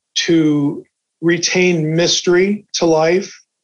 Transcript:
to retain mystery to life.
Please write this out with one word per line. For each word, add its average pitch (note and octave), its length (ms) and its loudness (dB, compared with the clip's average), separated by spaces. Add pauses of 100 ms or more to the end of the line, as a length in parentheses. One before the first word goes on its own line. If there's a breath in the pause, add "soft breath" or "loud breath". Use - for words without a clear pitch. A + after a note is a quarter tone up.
(160)
to D#3 720 0 (340)
retain E3+ 760 0
mystery F3+ 760 0
to - 120 -2
life. E3 460 0 (320)